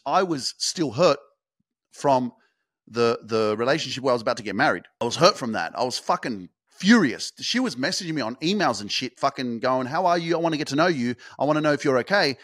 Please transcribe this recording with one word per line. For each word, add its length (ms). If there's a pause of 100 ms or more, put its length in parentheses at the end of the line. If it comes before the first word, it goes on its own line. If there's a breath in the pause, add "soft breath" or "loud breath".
I 180
was 340
still 340
hurt 280 (720)
from 400 (560)
the, 360
the 340
relationship 460
where 80
I 20
was 80
about 160
to 60
get 120
married. 280 (180)
I 40
was 100
hurt 220
from 160
that. 240
I 60
was 140
fucking 520 (200)
furious. 720
She 200
was 160
messaging 380
me 80
on 160
emails 420
and 120
shit, 280
fucking 400
going, 280
"How 180
are 120
you? 180
I 40
wanna 180
get 100
to 80
know 120
you. 280 (240 loud breath)
I 60
wanna 160
know 120
if 100
you're 160
okay." 440